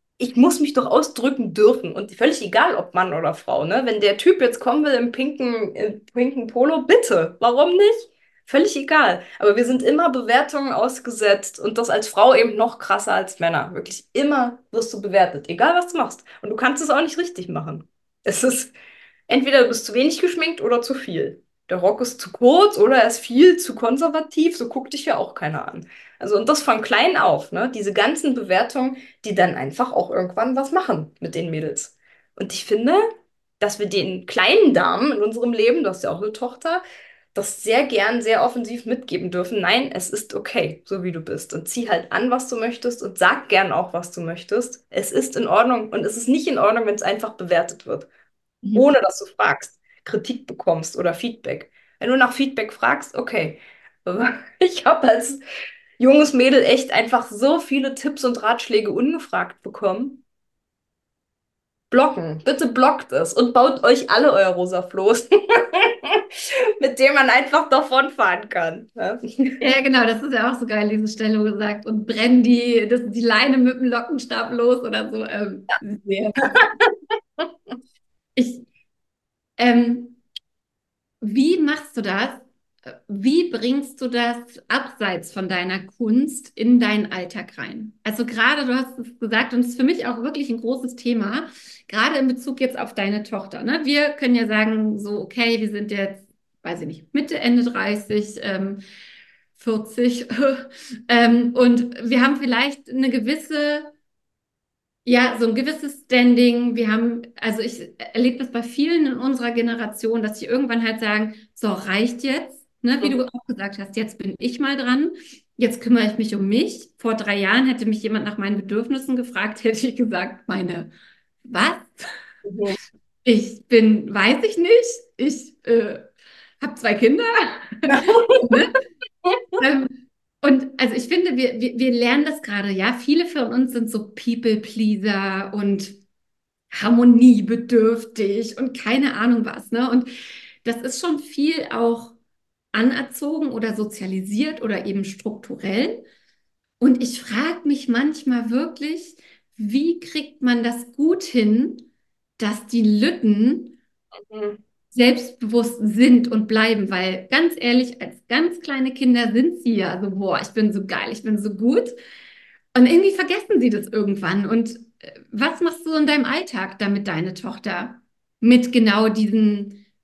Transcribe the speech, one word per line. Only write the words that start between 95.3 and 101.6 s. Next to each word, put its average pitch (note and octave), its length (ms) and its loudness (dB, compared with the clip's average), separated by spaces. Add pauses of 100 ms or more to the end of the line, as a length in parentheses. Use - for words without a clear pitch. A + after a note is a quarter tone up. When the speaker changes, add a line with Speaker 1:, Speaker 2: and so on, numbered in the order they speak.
Speaker 2:
wir G#3+ 100 -4
sind G#3 200 -8
jetzt, G3 360 -8 (360)
weiß E3+ 200 -10
ich D#3 40 -10
nicht, - 280 -16
Mitte, D4 260 -4
Ende A#3+ 240 2
dreißig, G#3 800 -4
ähm, G3 360 -6 (800)
vierzig, A#3 720 -4 (400)
<laughs> - 400 -18
ähm, A#3+ 460 4
und B3 420 4 (120)